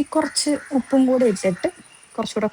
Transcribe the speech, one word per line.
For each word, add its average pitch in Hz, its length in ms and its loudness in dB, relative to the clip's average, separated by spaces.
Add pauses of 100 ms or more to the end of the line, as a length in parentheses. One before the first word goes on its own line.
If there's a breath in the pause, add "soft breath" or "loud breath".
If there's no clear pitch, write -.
ഈ 285 40 2 (100)
കുറച്ച് 302 380 0 (260)
ഉപ്പും 262 300 2
കൂടെ 254 240 4
ഇട്ടിട്ട് 190 360 -2 (460)
കുറച്ചുകൂടെ 214 380 -4